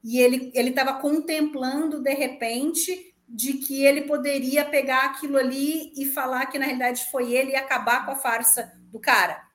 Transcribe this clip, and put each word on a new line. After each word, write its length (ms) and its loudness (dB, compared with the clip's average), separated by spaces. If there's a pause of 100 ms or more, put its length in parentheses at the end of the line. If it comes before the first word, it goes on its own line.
e 160 -2
ele, 340 6
ele 180 2
tava 280 0
contemplando, 1000 0
de 120 0
repente, 1000 -4 (120)
de 260 -4
que 300 -2
ele 200 6
poderia 600 0
pegar 420 2
aquilo 320 -2
ali 580 -2
e 100 -6
falar 400 -2
que, 140 -6
na 60 0
realidade, 460 -2
foi 220 -2
ele 180 2
e 40 0
acabar 500 0
com 60 -6
a 40 -4
farsa 560 0 (200)
do 80 -16
cara. 420 2 (140)